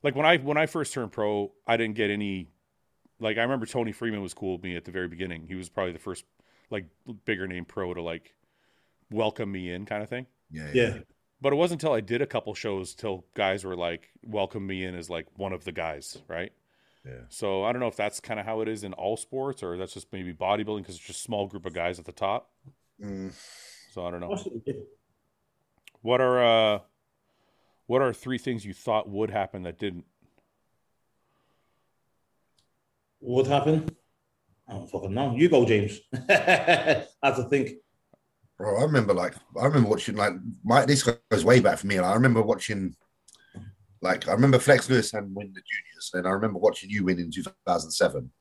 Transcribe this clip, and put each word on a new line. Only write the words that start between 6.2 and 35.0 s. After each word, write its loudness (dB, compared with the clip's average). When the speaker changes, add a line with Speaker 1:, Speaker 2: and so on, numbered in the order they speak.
Speaker 1:
like, -8
bigger -2
name -8
pro -6
to, -8
like, -10
welcome -2
me -8
in -8
kinda -6
thing. -8
Speaker 2:
Yeah, -12
Speaker 3:
Yeah. 2
Speaker 2:
yeah. -14
Speaker 1:
But 0
it 2
wasn't 0
until 0
I 0
did -2
a 0
couple -6
shows -6
till -8
guys 0
were, -6
like, -6
welcome -4
me -6
in -8
as, -12
like, -8
one -6
of -10
the -10
guys, -8
right? -8
Speaker 2:
Yeah. -18
Speaker 1:
So -2
I 0
don't -2
know -2
if -6
that's -4
kinda -8
how -4
it -2
is -6
in -8
all -4
sports -8
or -6
that's -8
just -16
maybe -8
bodybuilding -2
'cause -14
it's -20
just -14
a -12
small -4
group -12
of -6
guys -4
at -20
the -14
top. -4
Speaker 2:
Mm. -10
Speaker 1:
So -8
I -4
don't -8
know. -8
Speaker 3:
Possibly. -8
Speaker 1:
What 2
are, 4
uh, 6
what 2
are 2
three -6
things -6
you -10
thought -2
would -2
happen -4
that -8
didn't? -6
Speaker 3:
What 2
happened? 2
I -14
don't -12
fucking -6